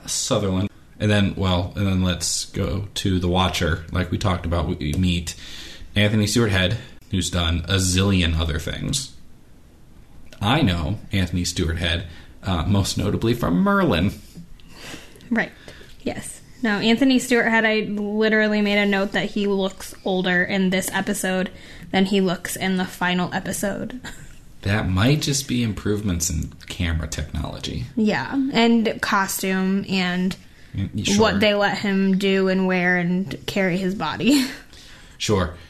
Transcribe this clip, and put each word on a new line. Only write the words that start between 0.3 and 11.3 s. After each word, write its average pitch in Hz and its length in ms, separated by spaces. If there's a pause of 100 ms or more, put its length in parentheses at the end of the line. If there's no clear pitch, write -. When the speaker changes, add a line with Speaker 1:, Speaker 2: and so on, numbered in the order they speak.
Speaker 1:
And 107 100
then, 101 260
well, 92 400
and 101 100
then 92 160
let's 90 440
go 98 480
to 95 240
the 90 100
Watcher. 87 640
Like 90 200
we 92 80
talked 87 280
about, 82 200 (120)
we 73 140
meet 87 420 (640)
Anthony 107 300
Stewart 113 240
Head, 95 280 (320)
who's 92 200
done 85 380
a 98 80
zillion 92 640
other 80 200
things. - 540 (1300)
I 113 220
know 87 360 (140)
Anthony 90 320